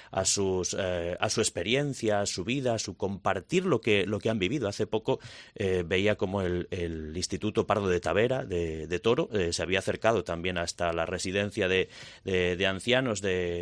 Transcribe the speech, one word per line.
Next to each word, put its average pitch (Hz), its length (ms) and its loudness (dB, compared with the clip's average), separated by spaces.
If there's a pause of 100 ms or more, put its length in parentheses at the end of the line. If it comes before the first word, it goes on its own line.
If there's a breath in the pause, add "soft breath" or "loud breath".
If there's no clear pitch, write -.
(120)
a 95 140 0
sus, 95 520 0
eh, 90 420 -2
a 110 100 0
su 110 100 -2
experiencia, 110 840 0
a 101 60 0
su - 160 -4
vida, 123 320 0
a - 20 -2
su 98 200 -6
compartir 98 680 0
lo 143 160 4
que, 104 240 4
lo 104 140 -2
que 113 100 0
han 113 80 0
vivido. 104 300 0
Hace 104 180 -2
poco, 113 340 0 (360 loud breath)
eh, 92 320 2
veía 98 300 4
como 98 260 0
el, 87 280 -2
el 80 440 -4
Instituto 98 500 0
Pardo 101 220 2
de 90 140 2
Tavera, 120 420 2
de, 85 420 -4
de 85 140 -2
Toro, 123 320 2
eh, 87 220 0
se 87 100 -2
había 92 160 0
acercado 107 440 0
también 85 360 -4
hasta 85 340 -2
la 82 140 0
residencia 95 640 -2
de, 92 200 2 (360 loud breath)
de, 90 320 2
de 95 100 2
ancianos 113 540 0
de 90 400 -2